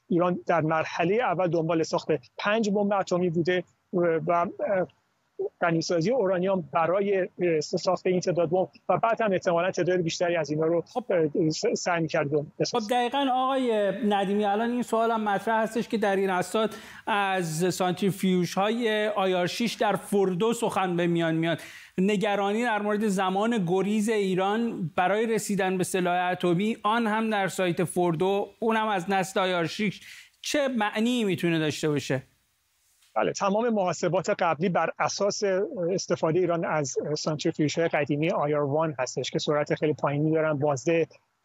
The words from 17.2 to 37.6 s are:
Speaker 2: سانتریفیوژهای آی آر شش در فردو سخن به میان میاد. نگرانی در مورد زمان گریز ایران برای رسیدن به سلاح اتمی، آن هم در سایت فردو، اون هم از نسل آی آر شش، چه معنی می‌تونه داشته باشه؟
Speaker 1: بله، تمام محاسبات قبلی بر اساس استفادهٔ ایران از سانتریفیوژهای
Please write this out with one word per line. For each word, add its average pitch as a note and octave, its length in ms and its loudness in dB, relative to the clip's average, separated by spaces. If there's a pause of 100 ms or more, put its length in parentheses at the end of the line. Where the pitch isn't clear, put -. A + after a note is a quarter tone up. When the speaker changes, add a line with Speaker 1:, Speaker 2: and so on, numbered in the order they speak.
Speaker 2:
سانتریفیوژهای G3 1300 0
آی F#3+ 260 0
آر F3+ 120 2
شش G#3+ 340 -2
در G#3 160 2
فردو G3 560 0
سخن F#3+ 440 -2
به F3 100 2
میان E3+ 280 2
میاد. E3 240 0 (400)
نگرانی G3+ 640 2
در G#3+ 200 0
مورد G#3 260 0
زمان G3 580 0
گریز G3 420 0
ایران G3+ 880 0
برای G3 300 2
رسیدن G3 520 0
به F3+ 60 2
سلاح F3+ 460 0
اتمی، F#3 520 0
آن A3+ 240 2
هم A3 240 0
در G3 180 0
سایت F3+ 360 -2
فردو، F3+ 640 0 (100)
اون A3+ 180 0
هم A3 120 0
از F#3+ 220 -2
نسل F#3+ 300 0
آی F#3 120 2
آر E3+ 140 0
شش، G3+ 340 -4 (400)
چه C#4 280 0
معنی A3+ 560 0
می‌تونه E3+ 340 0
داشته D#3 300 0
باشه؟ C#3 340 0 (920)
Speaker 1:
بله، - 180 2
تمام G#3 360 0
محاسبات F#3 600 0
قبلی E3+ 380 0
بر E3+ 300 0
اساس G3+ 440 -2 (480)
استفادهٔ E3+ 500 0
ایران E3+ 240 0
از D3+ 320 -2 (220)
سانتریفیوژهای D#3+ 680 0